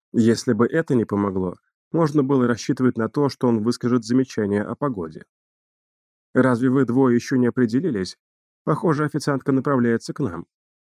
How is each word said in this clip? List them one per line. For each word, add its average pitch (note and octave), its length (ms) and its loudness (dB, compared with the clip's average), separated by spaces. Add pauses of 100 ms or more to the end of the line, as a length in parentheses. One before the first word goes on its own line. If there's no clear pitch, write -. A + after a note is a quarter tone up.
(140)
Если A#2 400 2
бы A2+ 140 2
это D#3+ 280 -2
не A2 100 2
помогло, F#2+ 500 -2 (360)
можно D3+ 320 2
было C3 240 2
рассчитывать B2 500 0
на A2 120 -2
то, C#3+ 200 0
что - 180 -2
он A2+ 160 0
выскажет A#2+ 420 0
замечание G#2+ 580 0
о G2 120 -8
погоде. F#2 500 -8 (1080)
"Разве B2+ 360 2
вы C3 160 2
двое B2 300 4
еще B2+ 200 -2
не B2 120 2
определились? A#2+ 680 -2 (460)
Похоже, D3+ 420 0
официантка C#3+ 460 -2
направляется B2 640 0
к - 60 -12
нам". E2+ 280 -6 (500)